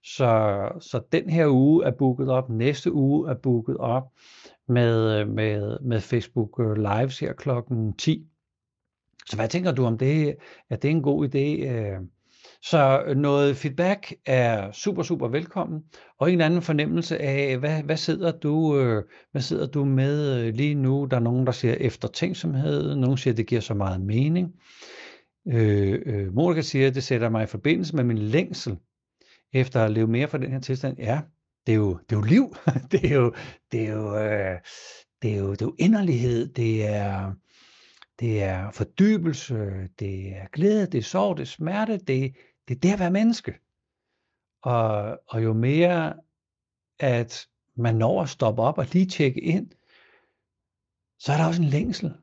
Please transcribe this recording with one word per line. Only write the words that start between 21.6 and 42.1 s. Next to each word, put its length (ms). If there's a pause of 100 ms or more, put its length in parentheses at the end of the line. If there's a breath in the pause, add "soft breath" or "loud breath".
eftertænksomhed. 1200
Nogen 220
siger, 160
det 140
giver 140
så 120
meget 280
mening. 520 (960 loud breath)
Øh, 580
øh, 280
Monica 280
siger, 300
det 120
sætter 260
mig 140
i 40
forbindelse 480
med 80
min 140
længsel 600 (760 soft breath)
efter 320
at 60
leve 160
mere 200
for 100
den 140
her 80
tilstand. 400
Ja, 220 (460)
det 40
er 60
jo, 220 (100)
det 60
er 40
jo 20
liv. 340 (100)
<laughs> 260
Det 140
er 100
jo, 180 (380 loud breath)
det 160
er 40
jo, 260
øh, 420 (600 loud breath)
det 120
er 40
jo, 140
det 100
er 40
jo 140
inderlighed. 760
Det 340
er, 460 (840 soft breath)
det 240
er 280
fordybelse. 1160 (120)
Det 280 (100)
er 100
glæde. 400
Det 100
er 40
sorg. 360
Det 40
er 60
smerte. 500
Det, 380 (320 soft breath)